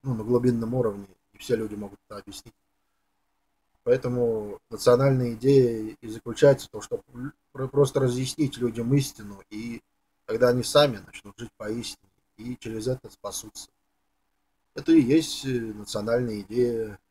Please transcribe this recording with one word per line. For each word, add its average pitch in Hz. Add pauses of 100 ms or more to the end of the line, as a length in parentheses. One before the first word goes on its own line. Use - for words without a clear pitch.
Ну, 131
на 110
глубинном 120
уровне 104 (260)
не -
все 120
люди 107
могут 98
это 101
объяснить. - (1300)
Поэтому 117 (100)
национальная 123
идея 117
и 117
заключается 120
в -
том, 107
чтобы - (480)
пр-, 135
просто 139
разъяснить 131
людям 117
истину, 104
и 113 (440)
тогда 117
они 123
сами 139
начнут -
жить 117
по 107
истине, - (260)
и 120
через 110
это 127
спасутся. - (1040)
Это -
и 160
есть, 143
э, 117
национальная 107
идея 113 (120)